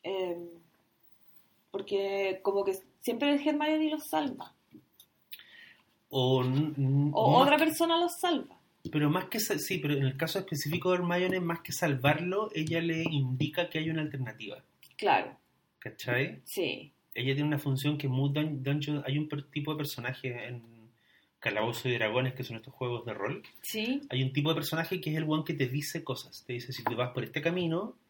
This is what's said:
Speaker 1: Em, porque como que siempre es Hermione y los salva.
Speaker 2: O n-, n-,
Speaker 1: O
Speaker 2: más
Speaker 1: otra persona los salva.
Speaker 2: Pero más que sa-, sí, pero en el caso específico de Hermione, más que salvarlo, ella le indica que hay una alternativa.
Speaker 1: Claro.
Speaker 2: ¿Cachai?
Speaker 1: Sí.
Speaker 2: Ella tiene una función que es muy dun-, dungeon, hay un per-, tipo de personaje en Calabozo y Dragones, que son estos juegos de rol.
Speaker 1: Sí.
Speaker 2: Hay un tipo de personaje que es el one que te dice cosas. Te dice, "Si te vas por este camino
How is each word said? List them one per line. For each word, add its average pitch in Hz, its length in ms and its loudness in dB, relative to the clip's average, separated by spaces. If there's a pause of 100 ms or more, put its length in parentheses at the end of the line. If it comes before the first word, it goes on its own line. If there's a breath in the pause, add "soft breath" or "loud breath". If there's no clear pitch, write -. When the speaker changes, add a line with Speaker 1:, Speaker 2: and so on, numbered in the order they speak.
Speaker 1:
Em, 175 440 -4 (1200)
porque 196 720 -2
como 196 220 2
que 190 80 0 (280)
siempre 285 340 2
es 285 120 2
Hermione 311 380 2
y 302 60 2
los 302 180 -6
salva. - 460 -2 (1600 loud breath)
Speaker 2:
O 127 340 4
n-, 143 320 2
n-, 139 380 4
Speaker 1:
O 214 180 6
Speaker 2:
más 254 140 10
Speaker 1:
otra 294 120 8
persona 330 420 4
los 349 180 0
salva. 339 380 0 (340)
Speaker 2:
Pero 147 200 2
más 185 160 0
que 226 140 -2
sa-, - 180 0
sí, 185 200 -2
pero 147 160 0
en 135 100 2
el 127 120 0
caso 165 220 -2
específico 170 520 -2
de 180 80 4
Hermione, 180 420 2
más 170 200 -2
que - 120 -12
salvarlo, 165 800 2
ella 160 260 0
le 165 220 0
indica 147 680 0
que 160 100 -4
hay 156 120 -2
una 160 120 -2
alternativa. 131 600 -8 (340)
Speaker 1:
Claro. 143 400 2 (420)
Speaker 2:
¿Cachai? 123 680 -2
Speaker 1:
Sí. 151 480 -6 (220)
Speaker 2:
Ella 131 200 0
tiene 147 140 0
una 147 100 0
función 143 400 0
que 143 80 -4
es 127 60 0
muy 139 200 2
dun-, 151 300 -2
dungeon, 143 440 -2
hay 139 120 0
un 151 100 -2
per-, 147 220 -6
tipo 151 220 -4
de 151 60 -4
personaje 123 680 -6
en 120 160 -10 (760 soft breath)
Calabozo 113 480 0
y 120 60 2
Dragones, 117 400 2
que 131 100 -8
son 113 120 -10
estos - 180 -16
juegos 120 300 -4
de 110 100 -6
rol. 107 280 -4 (180)
Speaker 1:
Sí. 233 480 -2
Speaker 2:
Hay 131 140 0
un 131 100 0
tipo 147 160 2
de 165 80 2
personaje 160 440 -4
que 156 100 -4
es 156 60 0
el 156 120 -2
one 151 160 0
que 156 100 -4
te 135 140 0
dice 143 340 -4
cosas. - 440 -8
Te 123 80 -8
dice, 123 180 -10
"Si - 100 -10
te 113 140 2
vas 123 160 0
por 120 120 -4
este - 180 -6
camino 170 540 0 (140)